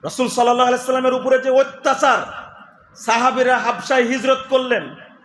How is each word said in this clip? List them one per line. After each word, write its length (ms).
রাসূল 260
সাল্লাল্লাহু 400
আলাইহি 180
সাল্লামের 340
উপরে 180
যে 120
অত্যাচার, 680
সাহাবীরা 640
হাবশায় 460
হিজরত 340
করলেন 460